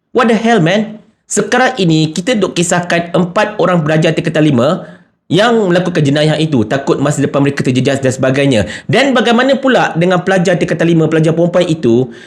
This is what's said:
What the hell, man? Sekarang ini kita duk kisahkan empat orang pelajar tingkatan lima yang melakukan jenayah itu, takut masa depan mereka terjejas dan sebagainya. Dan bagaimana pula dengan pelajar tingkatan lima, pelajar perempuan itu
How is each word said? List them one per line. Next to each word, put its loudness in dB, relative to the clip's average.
What 2
the 2
hell, 2
man? -2
Sekarang -2
ini 0
kita -2
duk -2
kisahkan -2
empat -2
orang 0
pelajar 0
tingkatan 0
lima 2
yang 2
melakukan 0
jenayah 2
itu, 0
takut -2
masa -2
depan -2
mereka 0
terjejas 0
dan 0
sebagainya. 0
Dan 2
bagaimana 2
pula 0
dengan 0
pelajar 2
tingkatan 0
lima, 2
pelajar 2
perempuan 0
itu 0